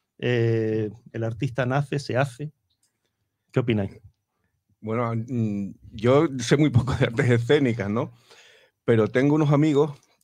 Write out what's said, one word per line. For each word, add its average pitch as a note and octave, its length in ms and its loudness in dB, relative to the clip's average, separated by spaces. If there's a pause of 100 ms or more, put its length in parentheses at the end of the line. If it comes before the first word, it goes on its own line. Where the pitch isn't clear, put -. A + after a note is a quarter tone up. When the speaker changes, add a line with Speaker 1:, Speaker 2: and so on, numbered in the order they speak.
(200)
Speaker 1:
Eh, A2+ 680 0 (240)
¿el A2+ 100 -6
artista A#2+ 420 -4
nace, C#3+ 320 -2
se A#2 200 -6
hace? C#3+ 340 -4 (1000)
¿Qué C3 80 0
opináis? G#2+ 380 -2 (840)
Speaker 2:
Bueno, A2+ 340 -4
mm, A2 560 -4 (200)
yo C3 360 2 (120)
sé B2+ 180 2
muy D3 120 2
poco A#2+ 260 2
de C3 100 0
artes A#2+ 240 0
escénicas, A#2 600 2
¿no? A#2+ 240 -4 (720)
Pero A2 240 4
tengo C#3 260 2
unos D3+ 160 2
amigos D3 400 4 (320)